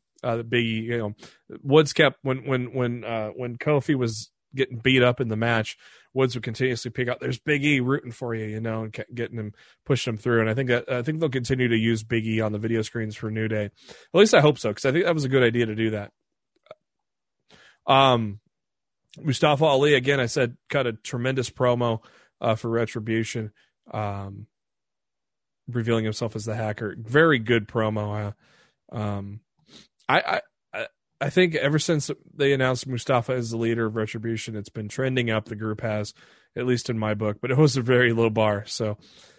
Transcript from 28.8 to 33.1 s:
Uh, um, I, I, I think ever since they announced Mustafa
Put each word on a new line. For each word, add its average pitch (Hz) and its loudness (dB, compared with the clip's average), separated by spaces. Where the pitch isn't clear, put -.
Uh, - -12
um, 101 -6
I, 165 6
I, - -2
I 139 -2
think 180 2
ever 147 2
since 151 0
they 139 2
announced 131 0
Mustafa 127 0